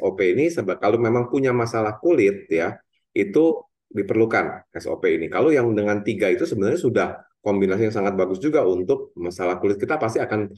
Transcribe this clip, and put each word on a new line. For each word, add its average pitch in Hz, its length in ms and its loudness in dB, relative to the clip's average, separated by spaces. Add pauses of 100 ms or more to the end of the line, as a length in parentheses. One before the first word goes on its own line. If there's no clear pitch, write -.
O 95 100 0
P 92 220 2
ini 156 160 2
seba-, 101 240 -4
kalau 107 240 2
memang 120 320 0
punya 135 240 0
masalah 113 400 -2
kulit 117 560 2
ya, 85 240 -2 (400)
itu 147 480 2 (260)
diperlukan 107 840 -2
S - 160 -12
O - 80 -6
P 82 180 2
ini. 82 140 -6
Kalau 120 240 2
yang 120 160 2
dengan 104 320 0
tiga 104 260 0
itu 90 140 2
sebenarnya 113 400 0
sudah 110 240 2 (320)
kombinasi 101 500 0
yang 104 60 -6
sangat 98 180 0
bagus 95 300 -2
juga 147 240 2
untuk 92 480 0
masalah 90 420 -4
kulit 98 220 0
kita 101 160 -2
pasti 110 240 -2
akan 104 380 -4